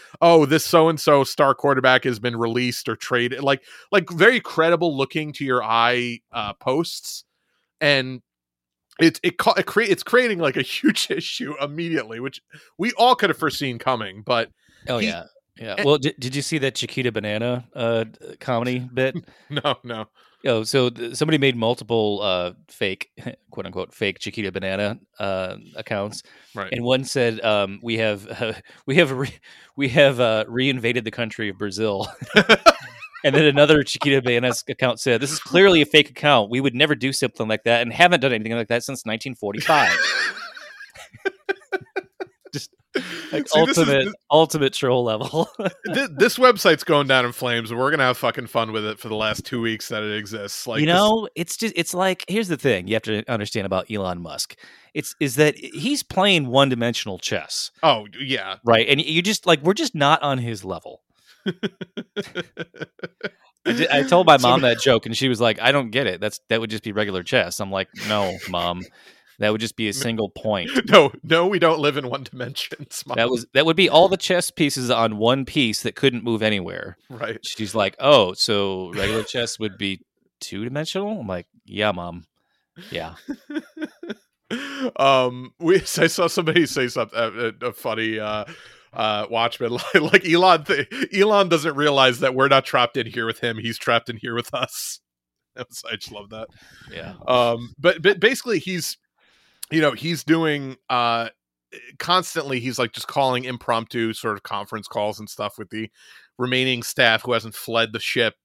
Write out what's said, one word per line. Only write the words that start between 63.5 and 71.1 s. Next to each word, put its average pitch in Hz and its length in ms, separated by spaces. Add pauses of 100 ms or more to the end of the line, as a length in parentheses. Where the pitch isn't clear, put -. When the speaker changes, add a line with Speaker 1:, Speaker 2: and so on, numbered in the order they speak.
Speaker 2:
I 349 60
di-, 170 200
I 143 120
told 175 240
my 143 100
Speaker 1:
So 127 100
Speaker 2:
mom 131 140
that 117 180
joke, 120 260
and 113 100
she 135 140
was 113 100
like, 113 220
"I 123 100
don't 135 200
get 127 160
it. 90 120
That's, 104 300
that 113 100
would 113 100
just 110 140
be 110 80
regular 98 320
chess." 90 380
I'm 98 100
like, 95 160 (200)
"No, 98 300 (120)
Mom. 87 340 (560)
That 104 140
would 110 80
just 113 160
be 110 80
a 104 40
Speaker 1:
<laughs> - 0
N-, 98 40
Speaker 2:
single 110 360
point." 101 400 (100)
Speaker 1:
<laughs> 220 100
No, 170 240 (100)